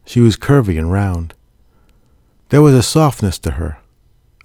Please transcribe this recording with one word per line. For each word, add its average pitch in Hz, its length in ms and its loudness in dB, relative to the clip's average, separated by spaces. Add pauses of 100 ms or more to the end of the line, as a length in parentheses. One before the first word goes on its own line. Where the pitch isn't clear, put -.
She - 160 -4
was 113 160 4
curvy 107 420 -2
and 82 140 -4
round. 90 420 -4 (1160)
There 143 120 4
was 143 120 6
a 123 100 2
softness 135 560 -2
to 78 120 -6
her, 76 260 -8 (680)